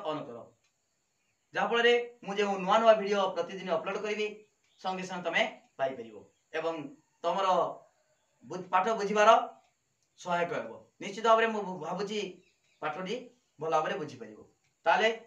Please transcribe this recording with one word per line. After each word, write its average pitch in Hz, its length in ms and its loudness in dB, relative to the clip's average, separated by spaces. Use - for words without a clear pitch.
ଅନ୍ 147 160 -6
କର, 117 120 -14
ଯାହାଫଳରେ 233 380 4
ମୁଁ 190 140 -6
ଯେଉଁ 202 260 0
ନୂଆ 202 140 4
ନୂଆ 226 220 10
video 202 220 0
ପ୍ରତିଦିନ 185 420 -6
upload 196 280 -4
କରିବି 208 220 -4
ସଙ୍ଗେ 185 260 -6
ସଙ୍ଗେ 180 160 -8
ତମେ 190 180 0
ପାଇପାରିବ 120 380 -6
ଏବଂ 160 220 -2
ତମର 185 220 0
ବୁ-, 180 240 -10
ପାଠ 185 180 2
ବୁଝିବାର 208 320 4
ସହାୟକ 175 340 -2
ହେବ। 113 200 -6
ନିଶ୍ଚିତ 202 260 -6
ଭାବରେ 226 280 6
ମୁଁ 208 100 -4
ଭୁ-, 180 160 -8
ଭାବୁଛି 196 380 -6
ପାଠଟି 185 320 -6
ଭଲ 160 140 -6
ଭାବରେ - 300 0
ବୁଝିପାରିବ। 110 360 -14
ତାହେଲେ 185 220 4